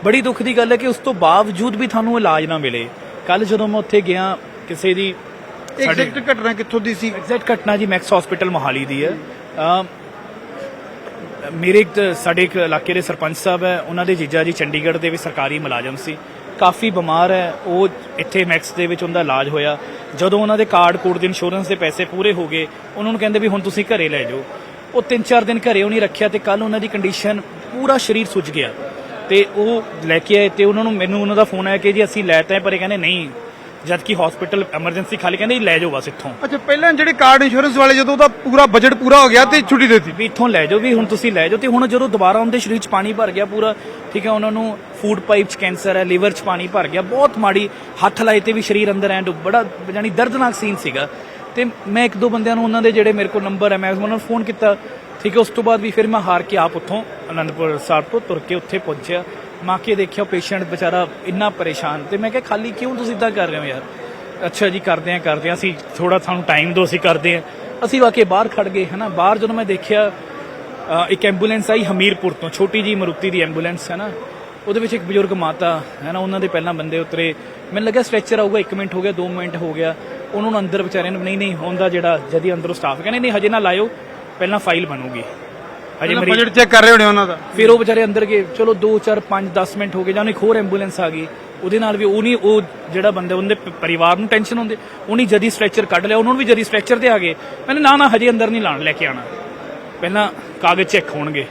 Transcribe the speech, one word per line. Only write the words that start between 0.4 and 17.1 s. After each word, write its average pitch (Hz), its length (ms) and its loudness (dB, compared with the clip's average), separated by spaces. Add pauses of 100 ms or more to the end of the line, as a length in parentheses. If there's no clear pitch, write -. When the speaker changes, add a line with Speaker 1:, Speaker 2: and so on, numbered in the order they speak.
Speaker 1:
ਦੀ 240 140 0
ਗੱਲ 233 140 4
ਹੈ 240 60 4
ਕਿ 247 100 -2
ਉਸ 247 80 0
ਤੋਂ - 180 -4
ਬਾਵਜੂਦ 196 640 2
ਵੀ 233 120 -2
ਤੁਹਾਨੂੰ 226 300 0
ਇਲਾਜ 160 280 2
ਨਾ 160 120 -4
ਮਿਲੇ। 120 320 -4 (380)
ਕੱਲ੍ਹ 196 180 2
ਜਦੋਂ 214 220 0
ਮੈਂ 214 120 0
ਉੱਥੇ 208 220 2
ਗਿਆ, 185 360 -2 (300)
ਕਿਸੇ 185 260 0
ਦੀ 190 200 -2 (680)
Speaker 2:
ਇਹ 269 60 2
Speaker 1:
ਸਾਡੇ 165 160 0
Speaker 2:
ਐਗਜ਼ੈਕਟ 269 300 -2
ਘਟਨਾ 226 220 0
ਕਿੱਥੋਂ 226 260 -4
ਦੀ 220 160 -2
ਸੀ? 202 200 -6
Speaker 1:
ਐਗਜ਼ੈਕਟ 233 380 -2
ਘਟਨਾ 208 240 0
ਜੀ 208 80 0
ਮੈਕਸ 185 280 0
ਹਸਪੀਟਲ 180 360 0
ਮੋਹਾਲੀ 139 360 -2
ਦੀ 135 200 -4
ਹੈ। 170 60 -2
ਅਹ, 175 720 -4 (1700)
ਮੇਰੇ 180 260 4
ਇੱਕ 190 100 2
ਤਾਂ, 196 240 0
ਸਾਡੇ 175 300 0
ਇੱਕ 180 120 -2
ਇਲਾਕੇ 165 380 0
ਦੇ 180 80 0
ਸਰਪੰਚ 160 360 -4
ਸਾਹਿਬ 180 260 0
ਹੈ, 180 180 0
ਉਹਨਾਂ 175 240 -4
ਦੇ 185 100 2
ਜੀਜਾ 160 280 0
ਜੀ 165 80 0
ਚੰਡੀਗੜ੍ਹ 156 460 -2
ਦੇ 165 120 -2
ਵੀ 165 80 -4
ਸਰਕਾਰੀ 147 420 -4
ਮੁਲਾਜ਼ਮ 131 360 -6
ਸੀ, 156 220 -10 (420)
ਕਾਫੀ 190 300 2
ਬਿਮਾਰ 175 420 2